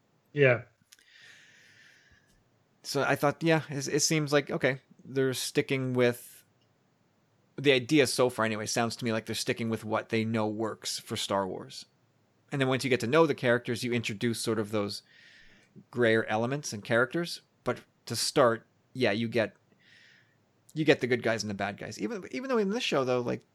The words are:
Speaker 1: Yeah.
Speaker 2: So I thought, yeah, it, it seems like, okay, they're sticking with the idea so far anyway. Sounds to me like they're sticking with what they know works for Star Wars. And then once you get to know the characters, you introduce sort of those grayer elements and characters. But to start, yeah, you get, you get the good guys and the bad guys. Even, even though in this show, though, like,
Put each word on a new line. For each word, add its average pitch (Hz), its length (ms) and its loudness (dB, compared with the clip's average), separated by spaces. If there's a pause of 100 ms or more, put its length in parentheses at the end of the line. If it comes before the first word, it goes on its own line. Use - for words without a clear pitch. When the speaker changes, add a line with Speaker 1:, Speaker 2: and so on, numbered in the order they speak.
(320)
Speaker 1:
Yeah. 131 300 4 (2250)
Speaker 2:
So 139 200 -2
I 139 140 2
thought, 143 260 0
yeah, 160 260 2
it, 143 200 -8
it 143 120 0
seems 151 320 0
like, 143 180 2
okay, 139 280 0 (260)
they're 131 300 0
sticking 131 580 -2
with 120 520 0 (1120)
the 143 160 4
idea 143 340 4
so 127 240 2
far 113 140 -2
anyway. 107 220 -4
Sounds 117 300 -2
to - 80 -10
me 113 80 0
like 110 140 -4
they're 113 80 -6
sticking 117 340 -4
with 110 160 -4
what 110 240 -4
they 113 160 0
know 110 220 0
works 107 520 -6
for - 180 -8
Star 98 300 0
Wars. 92 380 -10 (680)
And 143 100 -4
then 131 80 2
once 131 160 0
you 127 60 -2
get 123 100 2
to 113 60 -2
know 160 200 6
the 139 80 0
characters, 120 480 0
you 120 100 -2
introduce 117 480 -2
sort 113 180 -2
of 104 120 -4
those 101 320 -4 (880)
grayer 113 380 4
elements 120 440 -2
and 104 100 -10
characters. 127 600 0 (220)
But 120 140 -2 (280)
to 120 100 -6
start, - 480 2 (300)
yeah, 127 160 2
you 113 180 -2
get, 110 260 0 (1200)
you 151 120 -2
get 160 160 6
the 135 60 -2
good 120 160 0
guys 113 200 -2
and 107 80 -6
the 101 40 -4
bad 101 220 -4
guys. - 240 -12
Even, 202 300 -6
even 262 180 -8
though 247 100 0
in 196 120 0
this 240 120 -4
show, 139 220 0
though, 123 160 2
like, 123 220 -4 (120)